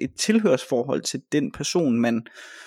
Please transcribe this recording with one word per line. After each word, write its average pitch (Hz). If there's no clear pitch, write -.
et -
tilhørsforhold 139
til -
den 147
person, 139
man 117